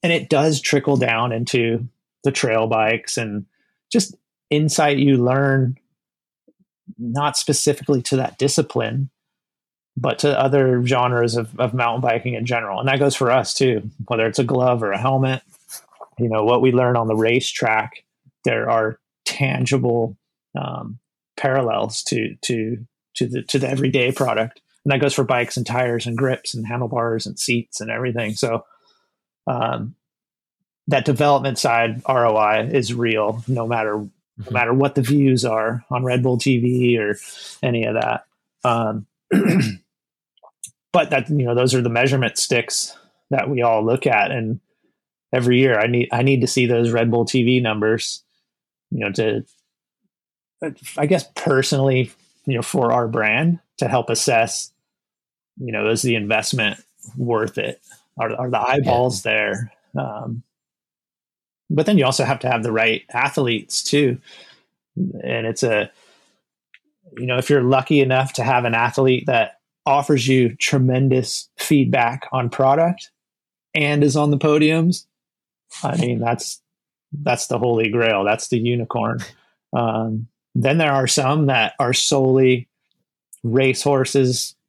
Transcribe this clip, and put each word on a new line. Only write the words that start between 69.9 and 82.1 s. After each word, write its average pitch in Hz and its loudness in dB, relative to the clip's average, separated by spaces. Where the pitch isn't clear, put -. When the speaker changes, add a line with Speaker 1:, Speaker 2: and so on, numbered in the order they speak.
Speaker 1:
you 127 2
tremendous 127 0
feedback 127 2
on 123 -2
product 156 2
and 147 2
is 143 4
on 147 2
the 143 2
podiums, 156 2
I - -2
mean, 123 0
that's, 117 -4
that's 143 -2
the 123 -2
holy 113 0
grail. 110 2
That's 104 0
the 123 0
unicorn. 117 -2
Um, 113 -2
then 131 2
there 151 2
are 135 2
some 143 0
that 120 0
are 127 0
solely 131 2